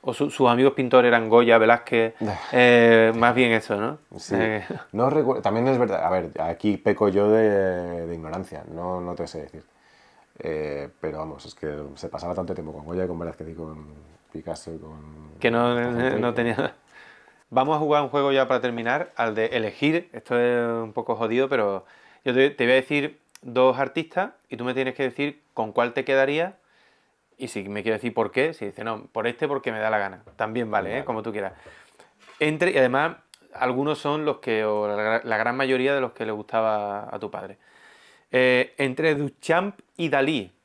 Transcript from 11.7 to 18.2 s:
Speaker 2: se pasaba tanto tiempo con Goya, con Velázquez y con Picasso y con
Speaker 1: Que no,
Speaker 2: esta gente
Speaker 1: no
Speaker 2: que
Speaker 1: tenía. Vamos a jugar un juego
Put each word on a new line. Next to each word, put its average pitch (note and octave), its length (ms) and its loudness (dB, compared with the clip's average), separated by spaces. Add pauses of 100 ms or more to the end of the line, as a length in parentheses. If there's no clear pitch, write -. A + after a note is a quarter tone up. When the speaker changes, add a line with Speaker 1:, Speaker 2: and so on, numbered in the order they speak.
Speaker 2:
se - 140 -12
pasaba F2 260 -8
tanto F2+ 200 -6
tiempo D#2 180 -10
con D2 120 -16
Goya, F2+ 220 -4
con E2+ 120 -6
Velázquez D#2+ 300 -10
y E2 60 -14
con D#2 320 -14 (460)
Picasso E2 420 -12
y D#2 40 -14
con D#2 520 -20 (100)
Speaker 1:
Que A#2 100 2
no, A#2+ 280 0
Speaker 2:
esta A#2+ 220 -2
gente C3 200 0
Speaker 1:
no A#2+ 120 0
Speaker 2:
que A2+ 40 -4
Speaker 1:
tenía. A#2 380 -2 (760)
Vamos C3+ 260 0
a - 20 -2
jugar D3 240 2
un C#3 80 -2
juego C#3 220 2